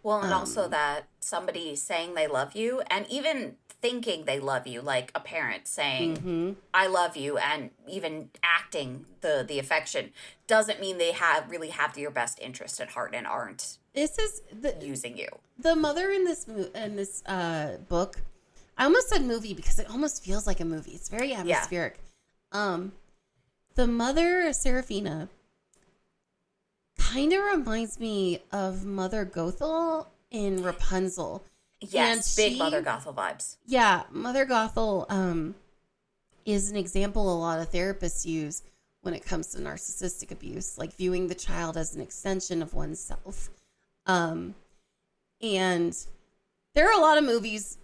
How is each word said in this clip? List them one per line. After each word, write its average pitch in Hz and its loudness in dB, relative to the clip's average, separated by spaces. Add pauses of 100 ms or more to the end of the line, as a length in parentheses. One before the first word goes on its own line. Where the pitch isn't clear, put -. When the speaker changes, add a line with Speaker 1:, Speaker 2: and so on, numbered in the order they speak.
Speaker 1:
Well, 208 2
and 190 0
also 190 0
Speaker 2:
Um, 165 -6
Speaker 1:
that 147 0 (180)
somebody 170 -6
saying 170 -4
they 156 2
love 143 -2
you 240 -2
and 202 0
even 277 -2 (260)
thinking 233 -2
they 139 0
love 135 -2
you, 123 -10
like 131 -2
a 165 -2
parent 135 -6
saying, 165 -2
Speaker 2:
Mm-hmm. 175 -2 (220)
Speaker 1:
"I 190 4
love 180 2
you," 143 -4
and 123 -2 (180)
even 156 -8 (140)
acting 147 -2 (160)
the, 147 0
the 143 -4
affection 156 -2 (360)
doesn't 214 4
mean 190 -6
they 170 2
have, 160 2
really 160 -6
have 147 -2
your 143 -6
best 120 -4
interest - -10
at 123 -10
heart 120 -6
and 117 -8
aren't - -8 (160)
Speaker 2:
This 302 0
is 427 -2 (100)
the 233 -4
Speaker 1:
using 120 -8
you. - -10 (300)
Speaker 2:
the 330 4
mother 311 2
in 381 2
this 339 -2
mo-, 214 -6
in 208 -6
this, 196 -6
uh, 165 -2 (100)
book. 180 0 (600)
I 254 4
almost 392 6
said - 6
movie 226 -2
because - 8
it 180 2
almost 277 -2
feels 202 0
like 190 4
a 170 0
movie. 160 -4
It's - -14
very 240 -2
Speaker 1:
Yeah. 240 -4
Speaker 2:
atmospheric. 170 0 (520)
Um, 196 -2 (840)
the 247 8
mother, 311 4
Serafina, 202 0 (1700)
kinda 294 4
reminds 233 0
me 202 0 (100)
of 190 -2
Mother 196 -2
Gothel 311 -2 (240)
in 196 0
Rapunzel. 180 0 (360)
Speaker 1:
Yes, 226 2
Speaker 2:
And 214 6
Speaker 1:
big 208 2
Speaker 2:
she 254 -4
Speaker 1:
Mother 302 2
Gothel - -4
vibes. - -6
Speaker 2:
Yeah, 226 6
Mother 247 0
Gothel, 220 2
um, 180 0 (920)
is 202 2
an 208 -2
example 196 2
a 170 0
lot 165 0
of 165 -4
therapists 180 0
use 160 -4 (380)
when 175 -4
it - -10
comes 160 -2
to - -10
narcissistic - -6
abuse, - -10
like, 165 -8
viewing 180 0
the 180 -4
child 170 -2
as 156 -2
an 156 -8
extension 185 -2
of 160 -4
oneself. - -2 (560)
Um, 175 0 (840)
and 185 2 (760)
there 311 8
are 440 8
a 359 6
lot 311 8
of 302 6
movies 220 -2